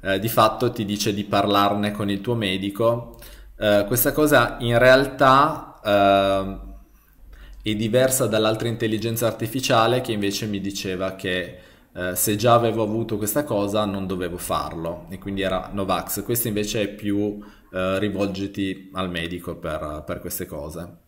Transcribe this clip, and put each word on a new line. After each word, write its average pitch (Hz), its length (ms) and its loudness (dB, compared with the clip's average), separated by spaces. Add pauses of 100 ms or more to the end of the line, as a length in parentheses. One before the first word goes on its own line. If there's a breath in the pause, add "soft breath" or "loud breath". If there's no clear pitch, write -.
Eh, 95 180 0
di 110 100 -2
fatto 113 420 4
ti 110 140 -4
dice 104 280 -2
di 101 100 -4
parlarne 101 680 2
con 104 180 -4
il 98 120 -2
tuo 120 140 -2
medico. 110 800 -2 (400 loud breath)
Eh, 104 300 4
questa 123 260 0
cosa 143 460 4
in 117 180 2
realtà, 135 1040 4
eh, 98 760 4 (1040 soft breath)
è 107 120 -2
diversa 123 520 2
dall'altra 110 400 2
intelligenza 113 600 -2
artificiale 117 760 2
che 123 100 -6
invece 101 340 -2
mi 101 160 -4
diceva 95 540 -6
che, 90 440 -6 (340 loud breath)
eh, 90 220 -4
se 104 220 0
già 117 160 4
avevo 113 300 2
avuto 110 340 -2
questa 104 260 -2
cosa 101 420 0
non 98 220 -4
dovevo 90 300 -6
farlo 82 720 -6
e 95 80 -14
quindi 98 240 -6
era 92 320 -2
Novax. 95 500 -4
Questo 120 240 -2
invece 104 360 -2
è 101 40 -2
più, 104 520 -2 (340 loud breath)
eh, 92 260 0
rivolgiti 98 920 -4
al 95 160 -4
medico 85 480 -6
per, 78 480 -8
per 87 140 -8
queste 90 260 -8
cose. 82 520 -12 (100)